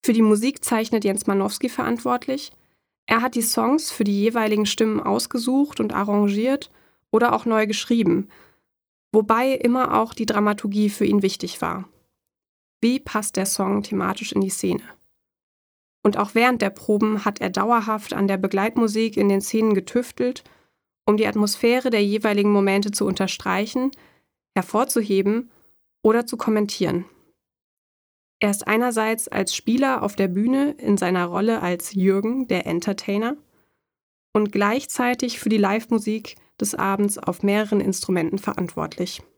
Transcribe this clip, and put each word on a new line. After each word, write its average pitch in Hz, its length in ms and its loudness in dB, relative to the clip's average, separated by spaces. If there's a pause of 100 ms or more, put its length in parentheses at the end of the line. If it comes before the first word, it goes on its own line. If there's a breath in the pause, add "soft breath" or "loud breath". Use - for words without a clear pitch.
Für 247 80 4
die 214 80 4
Musik 214 420 4
zeichnet 220 400 0
Jens 196 240 -2
Manowski 202 420 0
verantwortlich. 247 800 -4 (560 soft breath)
Er 226 140 2
hat 247 140 -4
die 233 60 0
Songs 240 500 0
für - 120 -2
die 202 160 2
jeweiligen 214 460 2
Stimmen 220 340 0
ausgesucht 247 800 -2
und 214 140 -2
arrangiert 208 800 0 (400 soft breath)
oder 240 220 4
auch 220 120 -2
neu 220 220 2
geschrieben, 208 600 2 (840 soft breath)
wobei 226 420 4
immer 247 460 2
auch 226 140 -2
die 220 140 -4
Dramaturgie 208 640 0
für 202 160 -2
ihn 202 180 4
wichtig 190 380 -4
war. 180 280 -6 (920)
Wie 247 180 2
passt - 360 -6
der 190 100 0
Song 196 380 -2
thematisch 196 480 -4
in 202 100 0
die 196 80 0
Szene? - 340 -4 (1200)
Und 202 160 2
auch 208 160 -4
während 240 280 2
der 196 80 0
Proben 214 560 0
hat 208 160 -4
er 190 80 -2
dauerhaft 214 640 -2
an 196 140 0
der 196 100 0
Begleitmusik 214 800 0
in 202 100 2
den 196 140 2
Szenen 220 320 0
getüftelt, 247 680 -2 (640 soft breath)
um 208 120 4
die 214 100 2
Atmosphäre 226 640 0
der 208 160 2
jeweiligen 208 460 2
Momente 202 400 2
zu 202 140 -2
unterstreichen, 196 840 -2 (640 soft breath)
hervorzuheben 208 960 0 (520 soft breath)
oder 226 220 4
zu 233 120 -8
kommentieren. 208 680 0 (1300)
Er 208 120 2
ist 202 160 -6
einerseits 226 600 0
als 196 260 -2
Spieler 262 480 0
auf 202 140 -4
der 196 140 0
Bühne 254 480 0
in 208 180 2
seiner 180 300 0
Rolle 196 360 0
als 175 320 -4
Jürgen, 196 540 0
der 180 180 -2
Entertainer, 202 720 -2 (960)
und 208 220 2
gleichzeitig 240 840 0
für - 100 -4
die 220 80 4
Live-Musik 214 800 0 (260 soft breath)
des 208 140 -2
Abends 202 420 0
auf - 260 -4
mehreren 208 380 2
Instrumenten 185 560 -2
verantwortlich. - 840 -6 (160)